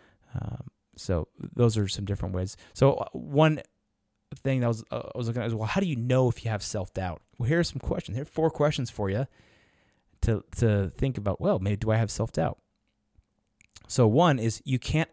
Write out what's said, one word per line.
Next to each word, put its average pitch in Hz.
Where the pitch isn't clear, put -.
Um, -
so 85
those 117
are 101
some 98
different 95
ways. 92
So, 135
uh, -
one 147
thing 135
that 120
was, 113
uh, 117
I -
was 120
looking 117
at 107
is, 113
well, 107
how 190
do 196
you 151
know 123
if -
you 113
have 104
self-doubt? 92
Well, 113
here 165
are 170
some 143
questions. -
Here 135
are -
four 160
questions 147
for 101
you 110
to, 113
to 101
think 135
about. 101
Well, 175
maybe 98
do 107
I 110
have 113
self-doubt? -
So 120
one 143
is 113
you 131
can't 156